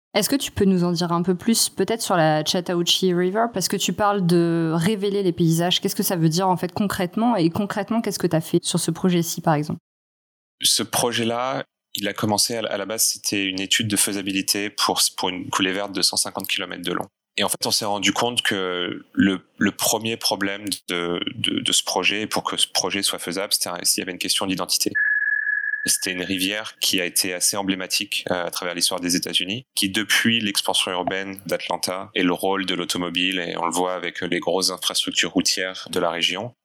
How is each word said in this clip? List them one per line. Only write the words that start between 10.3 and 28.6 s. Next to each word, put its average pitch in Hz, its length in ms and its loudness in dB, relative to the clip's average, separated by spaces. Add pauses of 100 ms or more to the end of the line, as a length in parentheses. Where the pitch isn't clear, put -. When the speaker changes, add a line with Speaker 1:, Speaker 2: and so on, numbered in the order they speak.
Speaker 2:
Ce - 200 4
projet-là, 120 800 0 (320)
il 101 140 -2
a 101 40 -4
commencé 107 440 2
à 113 60 -2
la, 104 100 -2
à 104 60 -2
la 98 80 -4
base, 110 180 0
c'était - 400 0
une 95 160 -2
étude 98 260 2
de 104 100 0
faisabilité 101 720 0
pour, - 320 0 (160)
pour 95 120 -4
une 90 200 -6
coulée 92 240 0
verte 98 200 -4
de 92 100 -2
cent - 140 2
cinquante 98 320 -4
kilomètres 90 340 -4
de 87 100 -2
long. 90 140 -2 (320)
Et 104 60 2
en 95 60 0
fait, - 160 -4
on 120 40 0
s'est - 140 0
rendu 101 300 0
compte 120 260 0
que 90 720 -2
le, 95 340 4 (120)
le 98 120 4
premier 113 460 -2
problème 98 480 -2 (240)
de, 87 320 -2 (140)
de, - 260 -2
de - 120 -2
ce - 100 2
projet, 101 440 0
pour - 180 -2
que - 120 -4
ce - 100 0
projet 98 360 -2
soit 92 160 0
faisable, 95 340 -4
c'était - 160 0
un, 87 140 -6
s'il - 180 2
y - 20 -2
avait 90 100 -6
une 87 60 -10
question 95 280 0
d'identité. 92 440 0 (960)
C'était - 280 0
une 92 100 -4
rivière 95 580 -4
qui - 180 0
a 90 60 0
été 90 300 0
assez 90 240 0
emblématique, 95 720 -2
euh, 90 160 0
à 85 40 -6
travers 90 240 -4